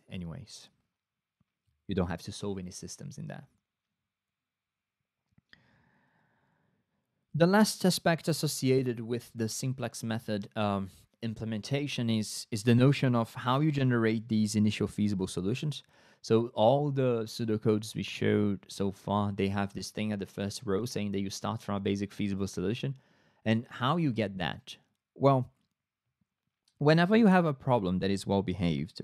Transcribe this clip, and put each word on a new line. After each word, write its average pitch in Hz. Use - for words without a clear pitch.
anyways. 87
You 98
don't 90
have 87
to 104
solve 101
any 90
systems -
in 104
that. -
The 165
last 202
aspect 170
associated 131
with 117
the 113
simplex 127
method, 110
um, 101
implementation 117
is, 110
is 107
the 117
notion 131
of 117
how 127
you 156
generate 117
these 107
initial 104
feasible 101
solutions. 117
So 113
all 139
the 127
pseudocodes 110
we -
showed 104
so 98
far, 101
they 98
have 101
this 92
thing 107
at 104
the 95
first 101
row 101
saying 104
that 98
you 98
start 107
from 101
a 101
basic 101
feasible 98
solution. 120
And 110
how 131
you 160
get 104
that? -
Well, 131
whenever 170
you 233
have 185
a 151
problem 98
that 98
is 98
well 98
behaved, 87